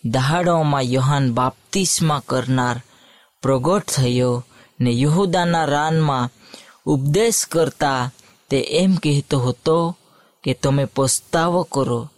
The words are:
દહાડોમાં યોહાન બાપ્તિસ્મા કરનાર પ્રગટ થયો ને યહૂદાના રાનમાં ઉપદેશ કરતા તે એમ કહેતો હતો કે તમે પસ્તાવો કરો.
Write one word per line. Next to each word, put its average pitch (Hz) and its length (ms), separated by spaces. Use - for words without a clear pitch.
દહાડોમાં 147 760
યોહાન 131 520
બાપ્તિસ્મા 147 920
કરનાર 123 560
પ્રગટ 135 420
થયો 123 640
ને 120 180
યહૂદાના 170 640
રાનમાં 143 640
ઉપદેશ 156 600
કરતા 139 640
તે 139 120
એમ 185 340
કહેતો 143 440
હતો 165 580
કે 131 100
તમે 139 320
પસ્તાવો 170 760
કરો. 127 540